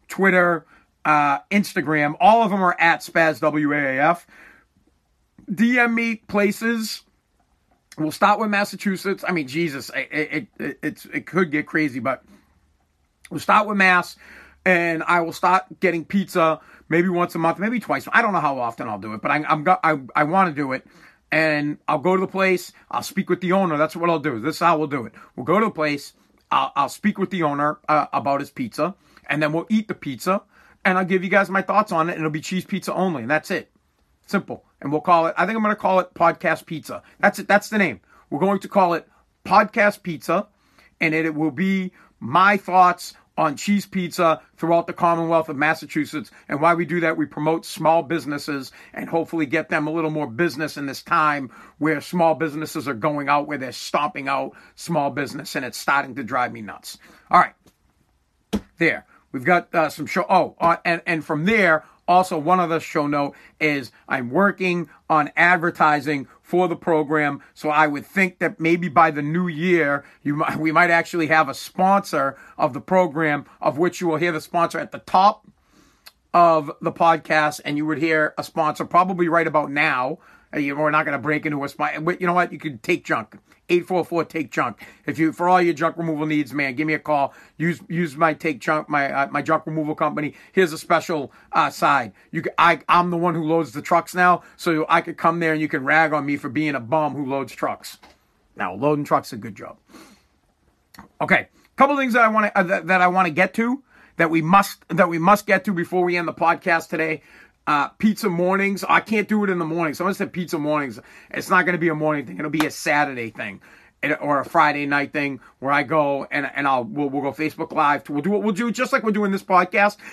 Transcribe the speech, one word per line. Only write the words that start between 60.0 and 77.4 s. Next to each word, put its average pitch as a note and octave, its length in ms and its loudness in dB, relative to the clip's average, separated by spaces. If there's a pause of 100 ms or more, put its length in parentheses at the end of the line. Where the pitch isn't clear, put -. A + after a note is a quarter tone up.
show. - 240 -4
Oh, E3+ 320 2
uh, E3+ 240 4
and, E3+ 220 -2
and E3 180 -2
from D#3+ 220 -2
there, F#3 400 2 (200)
also F3+ 300 4
one F3 240 2
other E3 200 0
show D3+ 260 -2
note C#3+ 280 -2 (240)
is D3 340 -2 (140)
I'm B2+ 220 -4
working F3 640 0 (180)
on D3+ 280 2
advertising D#3 920 2 (140)
for F3+ 260 0
the E3 80 -4
program. D3+ 640 0 (120)
So D3+ 160 -4
I D#3 160 4
would C#3+ 180 -2
think F#3 360 -2
that E3 200 -2
maybe E3+ 300 2
by D#3+ 200 4
the D3 120 -4
new F3 260 -2
year, D#3 560 0 (180)
you D3 140 -2
might, D#3 200 -2
we D#3 160 -2
might E3+ 180 4
actually E3+ 380 0
have D#3 200 4
a C3 60 -6
sponsor F#3 800 0 (220)
of C#3+ 160 0
the C#3+ 60 -8
program, D#3 640 0 (120)
of D3 200 0
which F3 240 0
you E3+ 60 0
will D#3 80 2
hear E3+ 160 0
the D#3 80 -4
sponsor E3 380 -2
at - 140 -8
the C3+ 60 -12
top - 480 2 (880)
of D#3+ 360 4 (120)
the D#3+ 100 -4
podcast, D#3 720 2